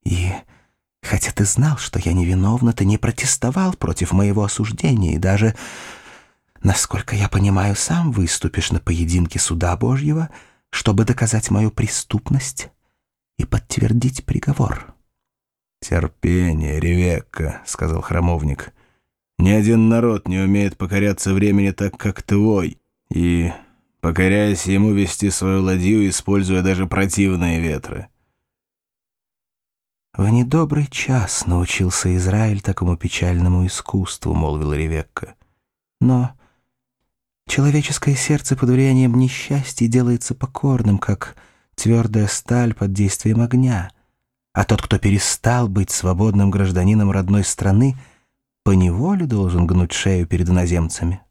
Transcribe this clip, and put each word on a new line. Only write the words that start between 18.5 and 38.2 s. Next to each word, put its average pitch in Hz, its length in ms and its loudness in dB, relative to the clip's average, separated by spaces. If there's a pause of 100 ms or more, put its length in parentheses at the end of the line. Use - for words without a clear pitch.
Ни 90 120 4
один 110 380 4
народ 117 400 0
не 92 100 -2
умеет 98 380 0
покоряться 98 560 -2
времени 98 380 2
так, 98 260 -4
как - 260 -6
твой, 101 560 0 (320)
и, 85 420 0 (480)
покоряясь 92 680 0
ему, 98 260 2
вести 98 380 0
свою 95 320 0
ладью, 92 460 2
используя 95 540 0
даже 92 240 0
противные 92 760 0
ветры». - 480 -6 (2000)
«В 98 160 0
недобрый 143 580 2
час - 600 -4
научился 90 680 -2
Израиль 101 440 0
такому 90 380 -2
печальному 90 680 0
искусству, — - 680 -4
молвила 76 400 -2
Ревекка. — 78 600 -6 (680)
Но 127 320 2 (1160)
человеческое 143 680 0
сердце 143 420 -2